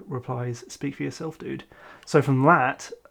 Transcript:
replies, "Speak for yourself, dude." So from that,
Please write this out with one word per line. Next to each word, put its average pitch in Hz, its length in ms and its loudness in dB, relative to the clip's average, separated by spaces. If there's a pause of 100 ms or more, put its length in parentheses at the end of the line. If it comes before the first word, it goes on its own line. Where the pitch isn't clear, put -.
replies, 123 640 -8
"Speak - 280 -8
for - 80 -8
yourself, 151 340 -8
dude." - 260 -10 (400)
So - 160 4
from 135 220 2
that, 139 480 4 (200)